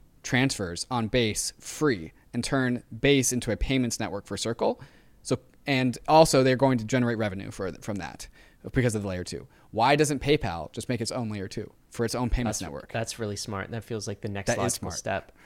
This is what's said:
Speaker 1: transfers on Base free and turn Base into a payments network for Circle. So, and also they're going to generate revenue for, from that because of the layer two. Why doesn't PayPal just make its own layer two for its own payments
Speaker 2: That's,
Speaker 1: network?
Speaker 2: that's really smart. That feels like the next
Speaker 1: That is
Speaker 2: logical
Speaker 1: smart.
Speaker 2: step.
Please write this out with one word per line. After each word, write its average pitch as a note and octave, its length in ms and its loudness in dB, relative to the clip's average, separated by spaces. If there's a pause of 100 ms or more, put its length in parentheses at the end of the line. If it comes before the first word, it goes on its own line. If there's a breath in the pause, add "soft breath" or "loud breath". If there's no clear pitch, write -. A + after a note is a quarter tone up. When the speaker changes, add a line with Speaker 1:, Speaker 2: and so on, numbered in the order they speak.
(220)
Speaker 1:
transfers A#2+ 680 0
on A2+ 180 -2
Base A2+ 500 0
free G#2 540 -2 (200 soft breath)
and A#2+ 120 -2
turn B2+ 400 0 (160)
Base C#3 320 4
into B2 180 -2
a G2+ 60 0
payments B2+ 420 0
network G2+ 280 -6
for G2 100 -6
Circle. F#3+ 440 -2 (420 loud breath)
So, - 160 0 (280)
and C3 400 2
also D#3 380 8
they're C3 120 6
going C3 220 4
to A2 60 -6
generate A#2+ 340 2
revenue G#2 320 -4
for, F#2 300 -6
from G#2 160 -6
that E2 320 -10 (440 soft breath)
because B2 220 2
of G#2 80 -4
the G2+ 60 -6
layer F2+ 160 -6
two. - 240 -10 (240 soft breath)
Why B2 240 4
doesn't D3 240 2
PayPal F2+ 520 0
just - 160 -8
make A#2+ 120 -2
its A2 120 -4
own A#2 160 -4
layer G2 200 -6
two - 240 -10 (180)
for A#2 140 -2
its A2+ 100 -2
own B2 160 0
payments A2 280 0
Speaker 2:
That's, F#2 100 -8
Speaker 1:
network? C#2 240 -12
Speaker 2:
that's A2+ 260 -6
really G#2 180 -4
smart. F#2+ 360 -6
That A2+ 120 -6
feels A2 220 -8
like G2+ 140 -8
the A2 80 -6
next G2+ 200 -6
Speaker 1:
That A#2+ 60 2
is A2+ 40 -4
Speaker 2:
logical G2 320 -2
Speaker 1:
smart. E2 40 -8
Speaker 2:
step. - 380 -6 (140)